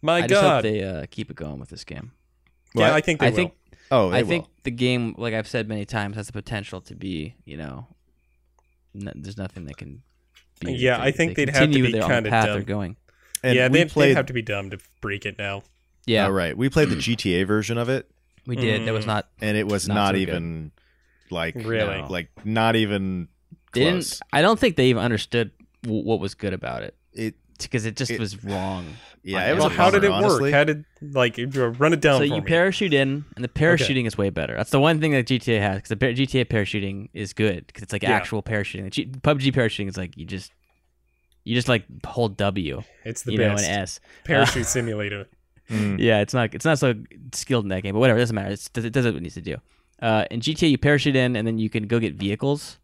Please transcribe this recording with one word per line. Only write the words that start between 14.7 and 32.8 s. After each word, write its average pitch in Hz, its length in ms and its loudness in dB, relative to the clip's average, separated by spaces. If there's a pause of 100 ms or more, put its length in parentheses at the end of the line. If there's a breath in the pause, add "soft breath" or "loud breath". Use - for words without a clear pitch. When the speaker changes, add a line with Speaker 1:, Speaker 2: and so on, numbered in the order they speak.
Speaker 1:
to 107 80 -12 (220)
break 101 240 -6
it 101 120 -8
now. 98 260 -6 (420)
Speaker 2:
Yeah. 107 220 2
Speaker 3:
Oh, 98 40 2
right. 85 260 0
We 131 120 0
played 151 200 4
the - 60 0
G 117 200 -2
T 95 200 0
A 92 100 2
version 107 320 -2
of 120 120 -4
it. - 200 -4 (360)
Speaker 2:
We 123 100 -6
did. 113 320 0
That 110 60 -2
was 107 100 -2
Speaker 1:
Mm. 117 40 -4
Speaker 2:
not 104 200 -2 (140)
Speaker 3:
And 107 160 0
it 104 100 0
was 98 220 -2
Speaker 2:
not 101 60 0
Speaker 3:
not 101 120 2
Speaker 2:
so 98 60 2
good. 95 80 2
Speaker 3:
even, 82 500 -4 (580)
like, 82 260 -4
Speaker 1:
Really? 110 460 -2
Speaker 2:
No. 69 80 -12
Speaker 3:
like, 87 200 -6 (160)
not 113 320 2
even 95 500 -2 (460)
Speaker 2:
They 117 80 2
didn't, 165 140 4
Speaker 3:
close. - 260 -6 (100)
Speaker 2:
I 147 100 2
don't 208 180 4
think 202 180 2
they 127 100 4
even 113 160 2
understood 117 480 -2 (320)
w-, 110 200 -2
what 107 180 0
was 98 120 -6
good 98 200 -6
about 62 300 -8
it. - 120 -14 (180)
Speaker 3:
It, 110 220 -6 (360)
Speaker 2:
'Cause 113 140 -2
it 110 120 -6
just 123 140 -4
Speaker 3:
it 110 80 -4
Speaker 2:
was 101 240 -6
wrong 95 420 -6 (380 loud breath)
Speaker 3:
Yeah, 95 160 -6
Speaker 2:
on - 20 0
Speaker 3:
it 92 40 0
was - 20 2
a - 20 2
Speaker 2:
every 170 100 2
Speaker 1:
Well, - 100 4
how 180 200 4
did 196 140 4
Speaker 3:
bummer, - 20 4
Speaker 1:
it 196 60 4
work? 202 200 2
Speaker 3:
honestly. 139 220 4
Speaker 1:
How 143 100 6
did, 151 220 0 (160)
like, 131 380 0
if 131 160 -4
you 131 100 2
run 127 260 2
it 160 80 2
down 147 160 6
Speaker 2:
So 131 40 6
Speaker 1:
for 143 60 4
Speaker 2:
you 139 100 0
Speaker 1:
me. - 60 -2
Speaker 2:
parachute 170 520 2